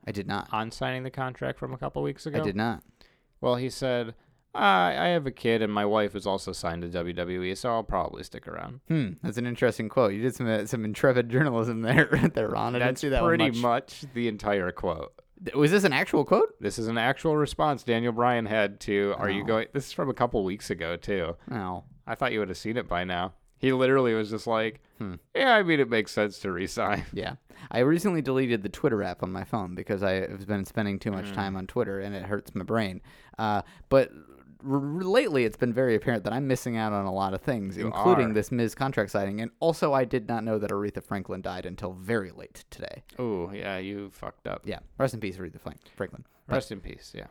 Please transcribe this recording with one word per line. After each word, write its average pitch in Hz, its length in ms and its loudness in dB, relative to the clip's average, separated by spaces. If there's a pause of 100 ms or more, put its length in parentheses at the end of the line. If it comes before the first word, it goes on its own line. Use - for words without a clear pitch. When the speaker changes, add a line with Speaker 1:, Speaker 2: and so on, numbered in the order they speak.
Speaker 1:
I 113 60 -4
did 101 160 -6
not. 101 240 -4
Speaker 2:
On 110 180 -2
signing 127 320 -6
the 131 80 -10
contract 131 480 -6
from 131 160 -8
a 131 60 -10
couple 143 240 -6
weeks 143 240 -6
Speaker 1:
I - 20 -6
Speaker 2:
ago? 156 140 -2
Speaker 1:
did 101 120 -2
not. 110 280 -2 (580)
Speaker 2:
Well, 123 140 2
he 127 160 -2
said, 120 420 -2 (400)
"I, 180 420 4
I 170 120 2
have 170 180 2
a 131 60 -2
kid 117 320 2
and 107 100 0
my 104 120 2
wife 104 300 2
is 98 120 -6
also 95 240 -2
signed 87 320 -4
to 85 60 -6
W 87 240 -4
W 90 280 -4
E, 92 140 -2
so 123 160 -4
I'll 113 120 0
probably - 400 -2
stick - 240 -14
around." 85 400 -12
Speaker 1:
Hmm, 135 260 0 (100)
that's 117 160 -4
an 123 80 -2
interesting 117 420 0
quote. 107 240 4
You 104 80 -4
did 123 140 0
some, 123 120 -2
uh, 107 200 2
some 113 180 -4
intrepid 120 440 2
journalism 117 520 2
there, 127 280 6
<laughs> - 20 -12
right 160 200 4
there, 113 180 0
Ron. 113 260 -2
I 123 40 0
didn't 123 100 4
Speaker 2:
That's 127 120 -2
Speaker 1:
see 147 80 0
that 127 140 2
one 120 60 4
Speaker 2:
pretty 156 300 4
Speaker 1:
much. 120 440 0
Speaker 2:
much - 100 -12
the 120 140 0
entire 101 440 2
quote. 85 420 -4 (300)
Speaker 1:
Th-, 170 120 -6
was 147 160 6
this 196 120 6
an 190 100 6
actual 147 300 2
quote? 285 380 4
Speaker 2:
This - 180 -2
is 113 80 -2
an 117 120 0
actual 135 360 2
response 151 480 0
Daniel 117 300 2
Bryan 120 320 2
had 101 360 2
to, 101 360 2
"Are 104 140 0
you 98 100 0
Speaker 1:
Oh. - 40 -6
Speaker 2:
going," 113 280 2
this 139 140 -4
is - 40 -14
from 156 180 -2
a 123 40 -2
couple 120 300 0
weeks 95 260 -4
ago, 85 260 -4
too. 85 400 -2 (160)
Speaker 1:
Oh. 92 320 -6 (220)
Speaker 2:
I 113 100 -8
thought 127 180 0
you 110 60 0
would 98 100 -2
have 95 80 -8
seen 113 200 -6
it 104 100 -4
by 87 160 0
now. 90 300 -2 (240)
He 131 160 2
literally 131 400 4
was 110 160 0
just 107 160 -6
like, 110 360 -2 (180)
Speaker 1:
Hmm. 98 160 -8 (180)
Speaker 2:
"Yeah, 254 220 4
I 208 80 6
mean, 165 160 4
it 127 100 4
makes 113 220 2
sense 107 280 0
to 98 120 -4
re-sign." 95 560 -2
<laughs> - 60 -14
Speaker 1:
Yeah. 98 220 -6 (360)
I 113 80 0
recently 165 420 4
deleted 131 400 0
the 98 80 -6
Twitter 113 340 0
app 90 200 -6
on 90 80 -4
my 92 140 -6
phone 95 300 -4
because 92 280 -4
I 95 100 2 (140)
have 95 200 -12
been 101 180 -2
spending 101 340 -2
too 110 120 -4
much 98 160 -4
Speaker 2:
Mm. 98 60 -10
Speaker 1:
time 98 240 -2
on 95 100 -6
Twitter, - 320 0
and - 160 -6
it - 80 -8
hurts 101 320 -6
my 92 100 -4
brain. 98 360 -2 (380)
Uh, 107 220 0 (280)
but 135 220 6 (560)
r-, 135 80 2
r-, 139 60 2
lately, 156 640 2
it's 107 100 0
been 123 180 0
very 123 220 4
apparent 107 300 0
that 104 80 -2
I'm 139 140 -2
missing 123 300 0
out 110 160 0
on 101 120 0
a 95 80 -2
lot 95 200 0
of 95 80 -4
things, 98 360 -4
Speaker 2:
You 117 100 -4
Speaker 1:
including 113 440 4
Speaker 2:
are. - 20 -2
Speaker 1:
this 107 180 0
Miz 117 240 0
contract 135 360 -2
signing. 101 280 -2
And 117 100 -6 (120)
also, 160 320 2
I 135 100 4
did 117 240 -2
not 117 160 -2
know 110 160 0
that 101 120 -2
Aretha 101 320 -4
Franklin 95 380 -6
died 92 240 -6
until 92 280 -8
very 92 380 -4
late - 380 -18
today. - 340 -14 (140)
Speaker 2:
Oh, 98 360 -2
yeah, 98 240 -6
you 101 340 -8
fucked - 360 -14
up. - 180 -8
Speaker 1:
Yeah. 101 140 -8 (180)
Rest 131 160 0
in 110 80 -8
peace, 92 160 -6
Aretha 87 240 -12
Frank-, - 180 -14 (160)
Franklin. - 300 -10 (220)
But 127 80 -4
Speaker 2:
Rest 131 180 -4
in 98 80 -10
peace, - 340 -16
yeah. - 160 -12